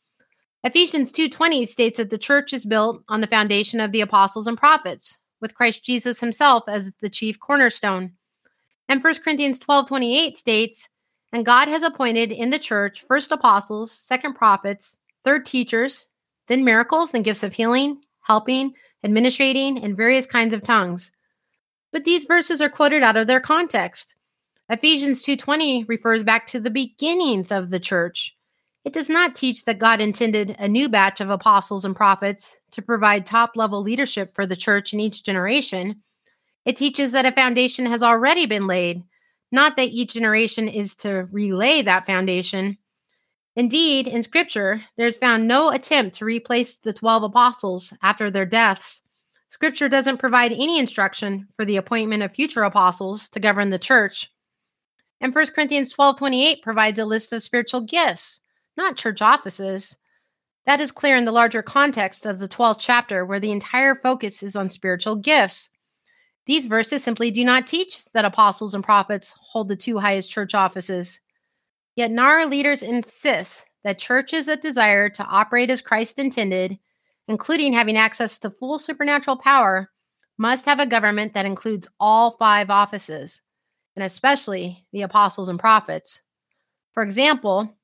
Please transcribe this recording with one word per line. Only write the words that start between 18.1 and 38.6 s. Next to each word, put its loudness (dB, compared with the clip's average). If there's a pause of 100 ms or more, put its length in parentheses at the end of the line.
helping, 0 (300)
administrating, 2
and -6
various 2
kinds 0
of -4
tongues." 0 (800)
But -6
these 0
verses 0
are 2
quoted 2
out 4
of 0
their 4
context. -2 (520)
Ephesians 2
two -2
twenty -2
refers -2
back 2
to -8
the -6
beginnings -2
of -4
the -2
church. -4 (520)
It -8
does -6
not 0
teach -4
that -4
God 4
intended -2
a -2
new 2
batch 2
of -6
apostles 2
and -4
prophets 0 (140)
to -16
provide 0
top-level 0
leadership -4
for -4
the -4
church -2
in -4
each -6
generation. -4 (640)
It -2
teaches -2
that 2
a 2
foundation 2
has -2
already 4
been -2